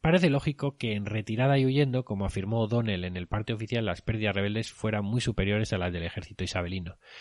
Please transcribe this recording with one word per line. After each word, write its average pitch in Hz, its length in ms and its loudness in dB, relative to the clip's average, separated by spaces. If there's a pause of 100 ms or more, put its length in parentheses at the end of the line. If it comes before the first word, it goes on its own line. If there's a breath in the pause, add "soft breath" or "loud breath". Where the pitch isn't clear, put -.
Parece 175 300 6
lógico 139 460 -2
que 113 160 -2
en 101 120 -2
retirada 110 540 2
y 131 60 4
huyendo, 131 400 2
como 98 200 -2
afirmó 104 360 0
O'Donnell 107 440 0
en 90 120 -4
el 87 100 -6
parte 107 260 -2
oficial, 110 320 -2
las 87 160 -2
pérdidas 107 340 0
rebeldes 104 360 0
fueran 107 340 -2
muy 113 160 0
superiores 104 520 0
a 101 40 0
las 90 160 0
del 85 100 -4
ejército - 400 -8
isabelino, 90 540 -4 (240 loud breath)